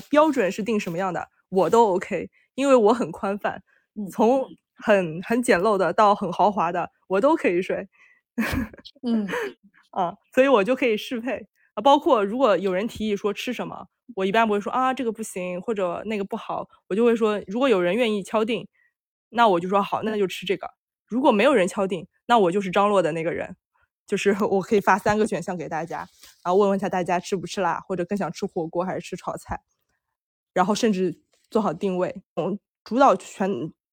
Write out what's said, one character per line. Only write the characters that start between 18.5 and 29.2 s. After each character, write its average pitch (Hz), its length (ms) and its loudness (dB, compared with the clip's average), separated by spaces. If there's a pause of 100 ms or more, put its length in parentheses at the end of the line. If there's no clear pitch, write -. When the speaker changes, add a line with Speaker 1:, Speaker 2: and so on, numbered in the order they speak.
Speaker 1:
那 233 180 4
我 170 120 4
就 185 80 -4
说 202 140 2
，“好， 151 200 -6
那 220 140 -4
就 202 100 0
吃 - 200 -10
这 196 100 -2
个。” - 120 -10 (380)
如 233 140 -4
果 285 120 4
没 208 120 4
有 285 100 4
人 185 140 4
敲 190 180 -4
定， 180 200 -8 (200)
那 240 120 4
我 180 140 4
就 202 80 -2
是 190 100 -4
张 202 180 2
罗 202 140 4
的 156 100 0
那 165 120 -4
个 165 80 -2
人， - 240 -8 (500)
就 202 100 -2
是 196 280 2
我 196 180 0
可 - 140 -2
以 196 40 4
发 196 180 2
三 208 200 0
个 220 80 2
选 170 160 -4
项 180 140 -8
给 151 120 -10
大 160 160 -6
家， 160 140 -10 (460)
然 175 80 -2
后 185 40 4
问 202 140 4
问 196 80 2
一 - 20 -8
下 196 80 -2
大 185 160 -2
家 180 160 0
吃 - 160 -6
不 175 100 -8
吃 202 140 -6
辣， 170 200 -2
或 - 160 -8
者 175 80 -4
更 202 140 -4
想 165 140 -4
吃 - 140 -10
火 170 200 -6
锅 175 180 -6
还 180 140 -6
是 - 20 -8
吃 - 160 -12
炒 - 200 -10